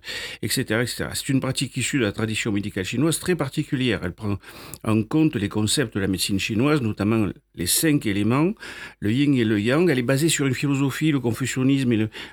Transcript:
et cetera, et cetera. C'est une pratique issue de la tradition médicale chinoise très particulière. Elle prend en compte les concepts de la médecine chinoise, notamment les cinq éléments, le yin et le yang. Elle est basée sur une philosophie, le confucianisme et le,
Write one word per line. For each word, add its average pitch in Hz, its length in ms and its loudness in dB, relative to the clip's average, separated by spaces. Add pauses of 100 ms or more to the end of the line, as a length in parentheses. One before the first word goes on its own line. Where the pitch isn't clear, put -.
(420)
et - 60 -4
cetera, 117 360 0
et 120 40 -2
cetera. - 280 -6
C'est - 120 -8
une 135 140 2
pratique 127 340 -4
issue 131 240 -2
de 123 40 2
la 101 100 2
tradition 110 400 -2
médicale 101 320 -4
chinoise 143 340 0
très 180 160 0
particulière. 131 680 -2
Elle 87 80 -4
prend 101 240 -4 (480)
en 110 180 4
compte 156 320 2
les 101 140 -2
concepts 107 460 0
de 107 40 -2
la 95 80 0
médecine 95 320 0
chinoise, 131 420 0
notamment 107 460 0 (280)
les 85 120 -4
cinq 147 380 2
éléments, 117 480 2 (480)
le 101 100 0
yin 139 240 4
et 120 80 4
le 110 160 2
yang. 139 300 4
Elle 131 100 2
est 127 40 2
basée 135 260 2
sur 143 180 2
une 127 80 0
philosophie, 143 560 0
le 143 80 2
confucianisme 127 720 0
et 113 60 4
le, 110 120 2 (240)